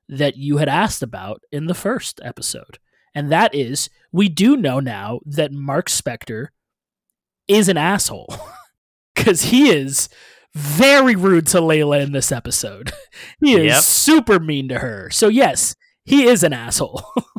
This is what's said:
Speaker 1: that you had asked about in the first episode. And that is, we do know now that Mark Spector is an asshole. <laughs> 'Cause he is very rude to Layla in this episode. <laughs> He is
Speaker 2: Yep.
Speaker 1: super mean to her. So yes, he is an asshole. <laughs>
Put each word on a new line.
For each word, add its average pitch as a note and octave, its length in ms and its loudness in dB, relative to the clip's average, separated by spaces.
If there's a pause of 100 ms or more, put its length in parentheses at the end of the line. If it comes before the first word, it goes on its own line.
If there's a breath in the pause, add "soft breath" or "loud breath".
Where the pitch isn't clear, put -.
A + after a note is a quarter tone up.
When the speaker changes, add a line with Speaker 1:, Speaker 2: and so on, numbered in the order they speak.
Speaker 1:
that C#3 280 -2
you C#3+ 200 -2
had D3+ 120 0
asked F3 340 -2
about G#2 480 -12
in D3 160 -8
the E3+ 80 -2
first - 480 -6
episode. - 560 -12 (340)
And D3 180 -4
that F#3+ 220 2
is, C#3 380 -4 (200)
we G3 160 2
do G3 300 4
know C#3 220 -2
now A2+ 440 -8
that D3 280 -4
Mark C#3 360 -6
Spector A#2+ 600 -8 (1000)
is G3+ 220 4
an F3+ 80 2
asshole. F3 500 -2 (460 loud breath)
<laughs> - 420 -20
'Cause F#3 280 2
he C4+ 260 4
is C#3 400 0 (440 soft breath)
very A#3 600 4
rude F3+ 320 4
to - 120 2
Layla D3+ 420 2
in C#3 100 -4
this C#3 200 -4
episode. - 680 -8
<laughs> C#5+ 40 -20 (400 loud breath)
He C#4+ 140 4
is F3 80 4
Speaker 2:
Yep. C3 200 4
Speaker 1:
super A#3+ 560 2
mean D3 300 -6
to B2+ 80 -6
her. G#2+ 320 -10
So - 180 0
yes, G#3+ 480 0 (300)
he C#4 220 4
is A#3 160 4
an D#3 100 2
asshole. A#2+ 500 -6 (120)
<laughs> - 80 -4 (160)